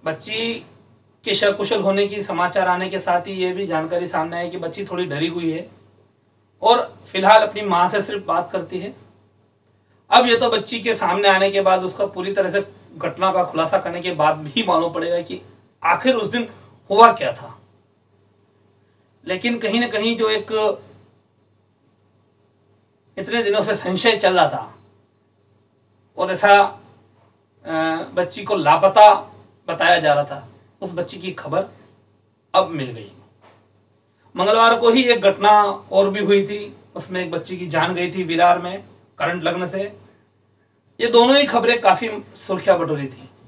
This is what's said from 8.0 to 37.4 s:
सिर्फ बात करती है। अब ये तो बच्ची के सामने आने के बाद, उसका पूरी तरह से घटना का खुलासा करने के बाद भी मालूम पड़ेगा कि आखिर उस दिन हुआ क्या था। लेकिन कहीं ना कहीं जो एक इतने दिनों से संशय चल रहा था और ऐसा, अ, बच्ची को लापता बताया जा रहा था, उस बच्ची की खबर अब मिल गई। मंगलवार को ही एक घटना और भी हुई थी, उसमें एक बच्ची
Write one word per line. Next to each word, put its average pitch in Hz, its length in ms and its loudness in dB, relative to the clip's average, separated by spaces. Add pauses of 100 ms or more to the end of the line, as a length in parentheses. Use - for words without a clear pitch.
सिर्फ 202 240 -8
बात 180 260 -4
करती 185 260 -8
है। 170 160 -12 (1160)
अब 240 160 6
ये 233 100 4
तो 233 140 2
बच्ची 233 300 -4
के 220 140 -2
सामने 196 340 0
आने 190 220 4
के 196 100 -2
बाद, 185 220 2
उसका 185 240 -4
पूरी 190 260 -8
तरह 196 180 -2
से - 160 -2 (300)
घटना 185 360 -4
का 185 120 0
खुलासा 170 340 -2
करने 175 220 -6
के 175 120 -6
बाद 151 240 0
भी 156 320 -6
मालूम 170 240 0
पड़ेगा 170 280 -4
कि 175 200 -12 (440)
आखिर 170 300 2
उस 220 160 -4
दिन 240 180 -4 (420)
हुआ 226 220 8
क्या - 200 -4
था। - 260 -16 (1700)
लेकिन 185 320 -4
कहीं 226 220 -2
ना 240 80 -2
कहीं 220 280 -4
जो 220 120 -2
एक 214 500 -2 (2500)
इतने 233 240 -4
दिनों 202 200 0
से - 140 -2
संशय 190 400 0
चल 190 180 2
रहा 160 140 4
था - 260 -8 (1400)
और 180 140 -2
ऐसा, 202 480 4 (840)
अ, 160 300 -2 (180)
बच्ची 180 300 -4
को 202 100 -2
लापता 190 800 6 (340)
बताया 165 320 2
जा 147 140 2
रहा 147 100 0
था, - 240 -14 (320)
उस 190 120 -10
बच्ची 175 260 -8
की 180 140 -10
खबर 170 320 -4 (880)
अब 147 140 2
मिल 147 180 -8
गई। 113 260 -16 (1200)
मंगलवार 226 420 4
को 233 120 4
ही 254 120 4
एक 233 180 2
घटना 202 420 4 (300)
और 196 180 4
भी 208 100 -4
हुई 196 260 2
थी, 208 300 -10 (180)
उसमें 180 300 -8
एक 165 60 -10
बच्ची 170 260 -10